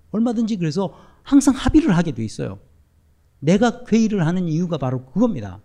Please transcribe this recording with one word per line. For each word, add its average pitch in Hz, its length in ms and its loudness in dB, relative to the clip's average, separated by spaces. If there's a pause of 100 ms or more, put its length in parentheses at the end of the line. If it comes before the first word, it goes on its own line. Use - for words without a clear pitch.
(120)
얼마든지 226 440 -2
그래서 170 380 -4 (280)
항상 269 320 4
합의를 269 420 2
하게 165 160 0
돼 113 120 -6
있어요. 107 360 -8 (800)
내각 214 520 0
회의를 208 340 2
하는 175 220 0
이유가 165 300 -2
바로 127 280 -4
그겁니다. 131 580 -2